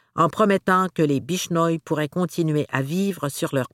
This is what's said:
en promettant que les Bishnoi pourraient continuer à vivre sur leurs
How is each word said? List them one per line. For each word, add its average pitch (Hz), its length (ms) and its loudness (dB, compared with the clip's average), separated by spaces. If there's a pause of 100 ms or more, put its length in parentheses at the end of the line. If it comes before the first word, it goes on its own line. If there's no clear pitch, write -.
(160)
en 165 120 4
promettant 190 640 2
que 170 100 0
les 143 180 2
Bishnoi 165 580 0
pourraient 151 300 -2
continuer 156 600 0
à 135 140 -4
vivre 160 460 -2
sur - 260 -4
leurs 127 200 0